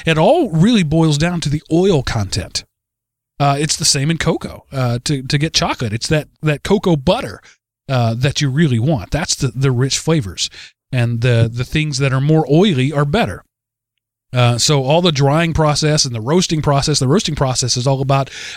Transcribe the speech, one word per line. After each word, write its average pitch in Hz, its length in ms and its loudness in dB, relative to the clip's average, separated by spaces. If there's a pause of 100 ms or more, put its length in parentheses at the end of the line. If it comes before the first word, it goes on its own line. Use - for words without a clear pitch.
it 160 120 2
all 262 320 2
really 185 340 4
boils 156 340 2
down 170 220 -2
to 151 80 -6
the 147 140 -2 (100)
oil 170 300 2
content. - 600 -6 (760)
Uh, 143 180 2
it's 151 180 -2
the 151 80 -8
same 143 260 0
in 165 80 -2
cocoa. - 520 -4
Uh, 123 340 -2
to, 135 180 -2
to 131 160 -2
get 156 140 -2
chocolate, 165 400 -2
it's 113 140 -6
that, 151 220 -2 (140)
that 151 200 -2
cocoa 196 340 2
butter, 160 440 -2 (480)
uh, 120 260 0
that 131 260 -2
you 143 80 0
really 131 300 2
want. 120 320 -2
That's 151 240 -2
the, 135 140 -2
the 135 240 0
rich 131 260 0
flavors. 131 500 -2 (440)
And 117 300 0
the, 117 300 4
the 123 120 -4
things 151 340 -2
that 139 140 0
are 135 80 0
more 156 280 2
oily 151 440 4
are 147 120 0
better. 143 380 -2 (920)
Uh, 120 260 2
so 143 260 0
all 156 180 2
the 175 100 2
drying 147 400 2
process 151 520 0
and 123 100 -6
the 113 60 -8
roasting 156 420 0
process, 143 380 0
the 127 80 2
roasting 165 260 0
process 127 420 -2
is 123 100 -4
all 135 140 2
about 135 300 0 (260)